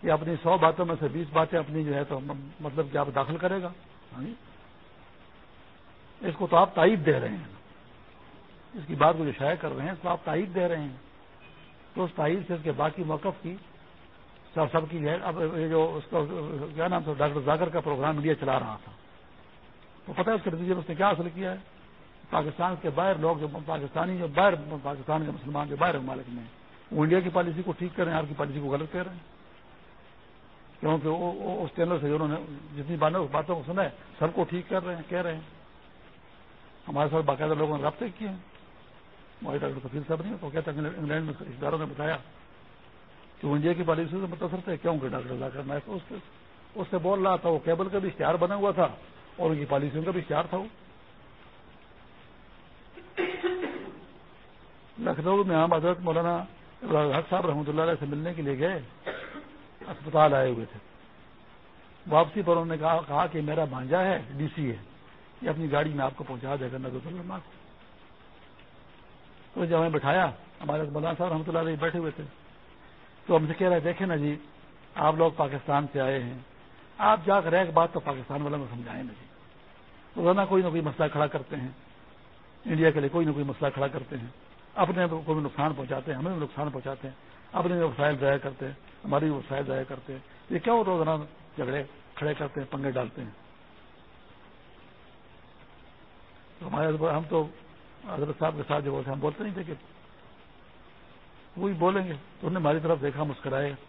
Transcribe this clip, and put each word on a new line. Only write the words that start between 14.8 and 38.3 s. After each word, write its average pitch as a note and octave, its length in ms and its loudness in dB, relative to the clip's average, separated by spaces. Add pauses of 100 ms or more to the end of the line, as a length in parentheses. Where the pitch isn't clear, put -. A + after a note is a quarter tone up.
کی E3+ 100 -6
جو D3 100 0
ہے، E3 140 0
اب F3 180 -2 (160)
یہ D#3+ 100 0
جو D#3+ 280 4
اس D3+ 140 -6
کا F3 100 0 (560)
کیا E3 120 0
نام E3+ 160 0
تھا، D3+ 140 -2
ڈاکٹر D3 280 2
ذاکر D#3+ 240 4
کا E3 100 0
پروگرام D3 360 0
انڈیا D3 200 2
چلا C3+ 240 2
رہا A2 240 -6
تھا، - 80 -18 (1120)
تو - 80 -12
پتہ F3+ 160 0
ہے A3+ 60 4
اس F#3 80 -2
کے F#3+ 60 0
نتیجے F3 240 -2
میں F3+ 80 -2
اس D3+ 80 -10
نے D#3+ 60 -6
کیا F#3+ 120 4
حاصل E3+ 280 2
کیا F#3 160 -4
ہے؟ F#3+ 60 -6 (720)
پاکستان E3 520 0
کے E3+ 80 0
باہر F3 260 2
لوگ D#3+ 220 2
جو D3+ 100 -4 (180)
پاکستانی، D#3+ 520 -4
جو E3+ 100 -4
باہر F3+ 260 6 (300)
پاکستان D3 420 -2
کے D3 60 -6
مسلمان D3 360 -6
جو C#3+ 120 -6
باہر E3 180 4
ممالک C3 320 -6
میں A#2+ 140 -10
ہیں، A2+ 60 -16 (420)
وہ D#3 120 4
انڈیا E3 160 8
کی F3+ 100 0
پالیسی F3 360 0
کو F#3 60 -2
ٹھیک F3 240 -4
کر F#3 80 0
رہے E3 80 0
ہیں، D#3 80 0
آپ D3+ 80 -2
کی D3 100 -8
پالیسی C#3+ 220 -4
کو C#3+ 60 -6
غلط C#3+ 260 -2
کہہ F3+ 100 -4
رہے F#3 100 -8
ہیں، F3 80 -14 (1600)
کیونکہ D#3 300 0
وہ، F3 240 0
وہ F3+ 300 -4
اس D3+ 120 -4
چینل E3+ 260 2
سے D3 60 0
جو D3 80 2
انہوں D#3 120 0
نے D3 80 0 (420)
جتنی D3 180 -4
باتیں، D#3 240 4 (120)
باتوں D#3 240 0
کو D3+ 100 -8
سنا F#3 180 0
ہے D3 60 0 (300)
سب D#3 140 2
کو F3+ 100 0
ٹھیک F3 260 -4
کر F#3 160 0
رہے F3+ 100 -6
ہیں، D#3+ 120 -10
کہہ F3+ 140 -2
رہے E3+ 120 -2
ہیں۔ D#3+ 80 -8 (1500)
ہمارے D3 240 0
ساتھ D#3+ 140 2
باقاعدہ D3 280 2
لوگوں D3+ 240 0
نے C#3 60 -4
رابطے D#3 220 -2 (120)
کیے G#3+ 100 -6
ہیں، F#3+ 80 -6 (1040)